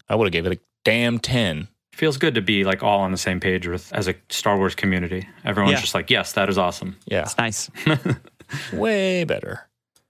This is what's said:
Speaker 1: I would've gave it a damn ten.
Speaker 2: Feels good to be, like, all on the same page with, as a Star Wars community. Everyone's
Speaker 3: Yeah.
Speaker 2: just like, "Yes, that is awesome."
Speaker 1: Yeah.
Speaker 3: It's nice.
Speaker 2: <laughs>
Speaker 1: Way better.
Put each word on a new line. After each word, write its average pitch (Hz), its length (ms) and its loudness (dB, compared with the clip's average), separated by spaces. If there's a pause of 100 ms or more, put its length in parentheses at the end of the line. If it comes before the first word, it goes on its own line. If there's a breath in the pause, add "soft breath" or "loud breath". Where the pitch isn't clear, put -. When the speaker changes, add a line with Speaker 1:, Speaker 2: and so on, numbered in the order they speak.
Speaker 1:
I 104 60 2
would've 107 180 4
gave 85 140 0
it 92 80 2
a - 60 -6 (240)
damn 117 340 2
ten. 101 500 0 (240)
Speaker 2:
Feels 156 240 0
good - 200 2
to 110 40 2
be, 98 240 2
like, 95 180 0
all 101 180 4
on 95 120 0
the 90 60 -2
same 90 200 -2
page 92 280 0
with, 87 260 -6
as 92 160 -2
a 90 60 -2 (160)
Star 101 260 0
Wars 95 180 2
community. 92 540 -2 (160)
Everyone's 101 300 2
Speaker 3:
Yeah. 127 80 2
Speaker 2:
just - 120 -2
like, 87 160 -2
"Yes, 107 220 2
that 98 160 2
is 95 80 0
awesome." 92 480 -2
Speaker 1:
Yeah. 92 180 0
Speaker 3:
It's - 140 -6
nice. 113 340 -4 (140)
Speaker 2:
<laughs> - 880 -4
Speaker 1:
Way 190 520 0
better. - 440 -6 (420)